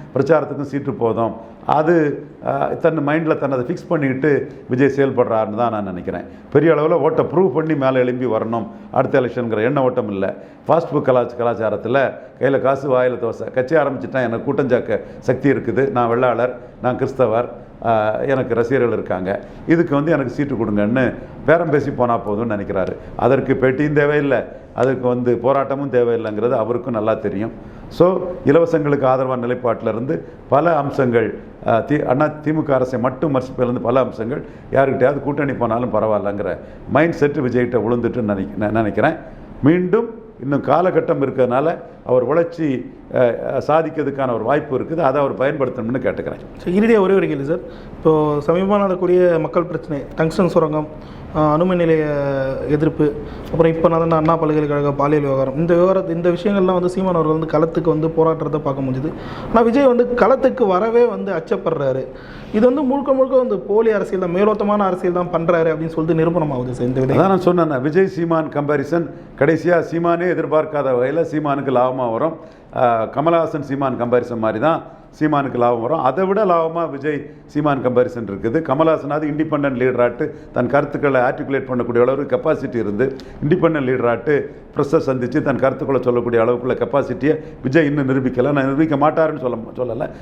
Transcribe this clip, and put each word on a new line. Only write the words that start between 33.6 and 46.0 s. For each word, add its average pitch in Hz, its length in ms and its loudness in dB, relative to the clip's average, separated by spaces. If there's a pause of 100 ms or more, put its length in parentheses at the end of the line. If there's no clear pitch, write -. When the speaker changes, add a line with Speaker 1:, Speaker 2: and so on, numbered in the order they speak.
Speaker 1:
பல 123 180 2
அம்சங்கள் 117 440 -4 (280)
யாருக்கிட்டையாவது 135 480 2
கூட்டணி 143 340 -2
போனாலும் 113 400 -2
பரவாயில்லைங்கிற 101 640 -2 (320)
மைண்ட் 160 240 2
செட் 147 240 0
விஜய்கிட்ட 123 480 0
விழுந்துட்டுன்னு 113 480 -2
நினைக்க-, 95 240 -6
நான் 104 140 -2
நினைக்கிறேன். 110 440 0 (480)
மீண்டும் 180 640 0 (180)
இன்னும் 139 180 -2
காலகட்டம் 160 600 2
இருக்கிறதுனால 127 560 0 (280)
அவர் 123 180 4
உழைச்சி, 165 440 0 (460)
அஹ், 123 440 0 (100)
சாதிக்கிறதுக்கான 143 680 0
ஒரு 110 100 -2
வாய்ப்பு 139 360 0
இருக்குது, 156 200 -6
அதை 143 220 2
அவர் 131 120 0
பயன்படுத்தணும்னு 127 720 -2